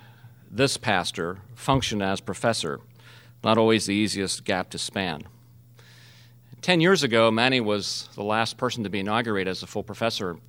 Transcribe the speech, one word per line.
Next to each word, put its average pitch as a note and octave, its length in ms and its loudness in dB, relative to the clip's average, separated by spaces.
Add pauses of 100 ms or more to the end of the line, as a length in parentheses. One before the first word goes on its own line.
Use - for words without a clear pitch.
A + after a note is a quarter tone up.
(520)
this C3 240 0
pastor, F#2 600 -2 (180)
function B2 460 0
as F#2+ 180 -2
professor, F#2 640 -4 (600)
not A2 160 4
always A2 280 4
the G2 80 -2
easiest G2 500 -2
gap F#2 280 -2
to F2 60 -10
span. F2 460 -6 (1400)
Ten F3+ 200 4
years E3+ 220 6
ago, A2+ 260 6
Manny B2 320 4
was G#2 540 -2
the G#2 80 -6
last G#2+ 340 -2
person B2 280 -4
to G2 40 -4
be G2 100 -4
inaugurated G#2 520 -2
as F2+ 100 -8
a F2+ 60 -14
full G#2 160 -8
professor G2+ 640 -4